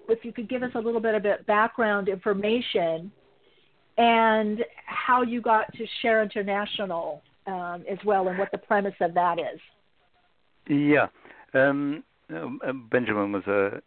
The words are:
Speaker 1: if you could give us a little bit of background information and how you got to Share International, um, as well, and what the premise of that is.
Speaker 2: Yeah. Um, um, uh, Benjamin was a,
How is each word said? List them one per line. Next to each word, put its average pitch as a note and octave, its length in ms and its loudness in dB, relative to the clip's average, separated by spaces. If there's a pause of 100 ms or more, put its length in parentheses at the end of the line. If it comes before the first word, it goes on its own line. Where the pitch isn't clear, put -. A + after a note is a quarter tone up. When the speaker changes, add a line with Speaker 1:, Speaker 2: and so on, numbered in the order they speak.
Speaker 1:
if A3+ 160 0
you A#3 60 -8
could G#3+ 180 -10
give B3+ 140 -4
us B3 120 -6
a - 40 -2
little A#3 220 -2
bit A3 140 0
of G#3 300 -2
background G#3 640 2
information G3 1000 -2 (840)
and A3+ 680 4 (220)
how - 360 0
you A#3+ 200 -2
got A3 320 2
to A3+ 120 -8 (160)
Share A3 220 4
International, G3 1000 -4 (260)
um, F3 420 -8
as G3 160 -6
well, G3 220 2
and F3+ 100 -2
what G3 140 -2
the - 60 -8
premise G3 440 0
of E3+ 120 0
that F3 260 2
is. C3 200 -8 (1080)
Speaker 2:
Yeah. C#3+ 400 4 (460)
Um, C#3+ 500 2 (260)
um, D3+ 360 -10
uh, C3+ 60 -4
Benjamin A2+ 600 0
was F#2+ 140 -4
a, G2+ 400 0